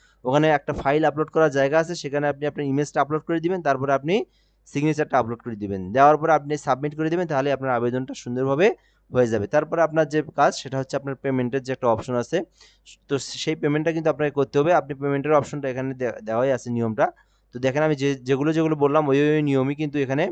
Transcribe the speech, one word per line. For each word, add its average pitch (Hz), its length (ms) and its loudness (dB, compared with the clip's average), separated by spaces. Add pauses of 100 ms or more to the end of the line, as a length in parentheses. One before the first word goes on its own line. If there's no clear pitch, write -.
(240)
ওখানে 147 240 2
একটা 151 240 0
ফাইল 147 380 0
আপলোড 147 200 -4
করার 160 200 4
জায়গা 139 280 2
আছে, 165 240 -2
সেখানে 143 260 -4
আপনি 143 180 -4
আপনার 147 200 -4
ইমেজটা 143 340 -2
আপলোড 143 280 -2
করে 170 120 0
দিবেন, 175 220 -2
তারপরে 139 300 0
আপনি 139 220 0 (540)
সিগনেচারটা 151 500 0
আপলোড 117 240 -2
করে 117 140 -8
দিবেন। 98 240 -4 (120)
দেওয়ার 143 280 6
পরে 160 120 2
আপনি 147 260 0
সাবমিট 143 400 -2
করে 156 120 -2
দিবেন, 175 160 -2
তাহলে 143 260 -2
আপনার 131 260 -2
আবেদনটা 127 360 -2
সুন্দরভাবে 135 520 0 (440)
হয়ে 123 220 2
যাবে। 104 140 0
তারপরে 156 360 0
আপনার 156 260 2
যে 151 120 0 (160)
কাজ, 156 160 4 (100)
সেটা 135 160 -8
হচ্ছে 135 180 -6
আপনার 139 260 -6
পেমেন্টের 131 400 -2
যে 123 100 -10
একটা 131 160 -4
অপশন 117 260 0
আছে, 120 240 -2 (680)
তো 143 80 -2 (280)
সেই 156 140 -2
পেমেন্টটা 151 360 0
কিন্তু 160 180 -2
আপনাকে 143 280 -2
করতে 135 200 -2
হবে। 147 120 2 (100)
আপনি 139 140 -8
পেমেন্টের 139 400 -2
অপশনটা 139 340 0
এখানে 131 260 -4
দে-, 127 300 -4
দেওয়াই 117 280 0
আছে 123 180 -4
নিয়মটা। 117 360 0 (480)
তো - 40 -14
দেখেন 131 240 0
আমি 156 140 2
যে, 139 120 0 (200)
যেগুলো, 139 240 2
যেগুলো 160 240 2
বললাম 147 320 4
ওই, 135 140 4
ওই 151 200 2
নিয়মই 139 320 0
কিন্তু 147 240 -6
এখানে 139 340 0